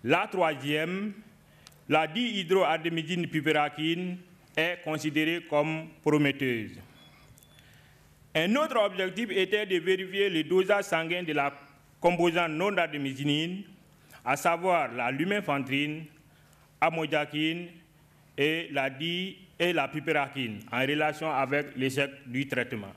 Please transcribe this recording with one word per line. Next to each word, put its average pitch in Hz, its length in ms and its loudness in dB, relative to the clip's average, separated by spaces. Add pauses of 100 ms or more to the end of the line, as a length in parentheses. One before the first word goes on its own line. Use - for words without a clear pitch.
La 170 240 2
troisième, 165 840 -2 (760)
la 156 160 4
dihydroartémisine 170 1200 0
piperakine, 156 920 0 (380)
est 175 280 0
considérée 156 680 0
comme 156 380 0 (160)
prometteuse. 139 760 2 (1600)
Un 175 200 4
autre 285 280 0
objectif 190 480 -2
était 196 340 0
de 185 120 0
vérifier 185 520 0
le 160 140 0
dosage 190 400 4
sanguin 170 400 -2
de 156 100 -4
la 143 180 2 (480)
composante 170 520 4
non 185 260 0
artémisinine, 147 880 0 (600)
à 127 120 2
savoir 170 580 2
la 120 160 0
lumefantrine, 147 960 -2 (720)
amodiaquine 160 920 0 (680)
et 156 360 0
la 135 160 0
di-, 170 480 -6 (200)
et 175 140 2
la 147 160 2
piperakine, 135 720 -2 (100)
en 120 120 0
relation 151 500 0
avec 139 360 0 (100)
l'échec 135 340 0 (140)
du 131 200 -4
traitement. 120 520 -4